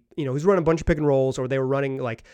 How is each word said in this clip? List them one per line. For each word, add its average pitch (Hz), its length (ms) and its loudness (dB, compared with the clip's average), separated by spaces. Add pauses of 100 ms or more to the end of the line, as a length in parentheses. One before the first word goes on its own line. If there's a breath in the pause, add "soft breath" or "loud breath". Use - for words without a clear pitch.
(180)
you 151 80 -4
know, 127 80 -4
he's 147 100 -4
running 190 180 4
a 151 40 -4
bunch 160 160 2
of - 40 -14
pick 160 120 2
and 151 100 0
rolls, 135 320 2
or 127 80 -4
they 135 100 -2
were 131 80 0
running, 135 320 -2
like, 120 260 -8 (100)